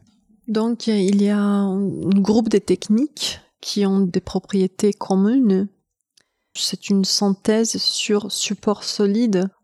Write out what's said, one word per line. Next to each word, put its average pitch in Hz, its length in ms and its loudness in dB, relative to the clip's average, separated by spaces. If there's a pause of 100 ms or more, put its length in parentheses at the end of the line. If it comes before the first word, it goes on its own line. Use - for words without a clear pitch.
(480)
Donc, 226 400 -2
euh, 220 80 0
il 202 260 2
y 202 60 2
a 208 100 0
un, 202 460 0
un 196 360 0
groupe 220 280 2
de 214 80 2
techniques - 840 -2 (200)
qui - 240 -2
ont 196 160 2
des 185 200 0
propriétés 196 760 -2
communes. 202 760 2 (840)
C'est - 340 -6
une 196 160 2
synthèse 214 720 0
sur 208 560 -2
support - 520 -4
solide, 202 640 0 (140)